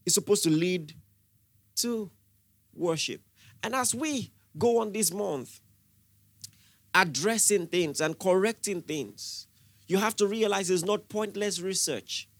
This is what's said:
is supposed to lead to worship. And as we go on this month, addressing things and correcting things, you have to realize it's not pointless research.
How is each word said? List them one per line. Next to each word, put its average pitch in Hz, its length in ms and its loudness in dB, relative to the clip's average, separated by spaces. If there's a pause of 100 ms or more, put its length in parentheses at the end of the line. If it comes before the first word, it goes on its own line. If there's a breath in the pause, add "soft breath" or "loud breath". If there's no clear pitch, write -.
is 170 100 2
supposed 202 300 2
to 165 60 4
lead 165 440 0 (840)
to 226 340 -4 (600)
worship. 156 500 -2 (420 soft breath)
And 226 100 -4
as 254 180 0
we 262 380 -4 (260)
go 233 220 4
on 214 140 -2
this 190 200 0
month, 175 480 -6 (1300 soft breath)
addressing 185 720 2
things 165 340 -2
and 156 160 0
correcting 190 640 0
things, - 680 -10 (400 soft breath)
you 180 100 2
have 214 160 2
to 208 140 2
realize 202 420 0
it's 180 140 2
not 208 240 -2
pointless 208 500 -4
research. 175 720 -4 (120)